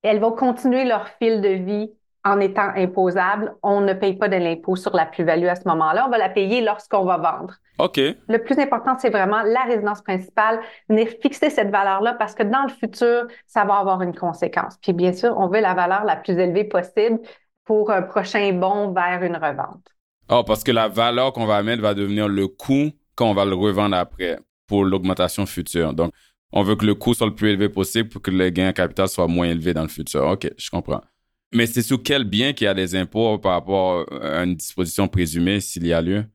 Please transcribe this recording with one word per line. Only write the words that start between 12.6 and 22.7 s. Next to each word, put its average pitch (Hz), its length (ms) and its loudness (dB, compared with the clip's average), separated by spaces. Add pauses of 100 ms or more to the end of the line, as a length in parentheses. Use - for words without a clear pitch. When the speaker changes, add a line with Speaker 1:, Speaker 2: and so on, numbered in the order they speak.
Speaker 1:
le 277 80 -2
futur, 240 560 0 (220)
ça 208 180 0
va 196 120 2
avoir 190 260 0
une 175 120 -4
conséquence. 170 680 -4
Puis 196 100 0
bien 180 200 2
sûr, 233 220 0
on 190 120 0
veut 202 140 0
la 185 120 2
valeur 185 300 0
la 185 120 2
plus - 220 -4
élevée 180 260 2
possible 208 560 0 (460)
pour 214 240 2
un 190 140 2
prochain 196 500 -2
bond 190 380 0
vers 180 320 -2
une 170 120 -2
revente. 151 520 -6 (420)
Speaker 2:
Oh, 120 160 4
parce 107 180 0
que 131 80 0
la 113 180 2
valeur 120 440 0
qu'on 113 140 -2
va 104 160 2
mettre 113 180 -2
va 104 140 2
devenir 101 320 -2
le 98 200 0
coût 139 440 0 (240)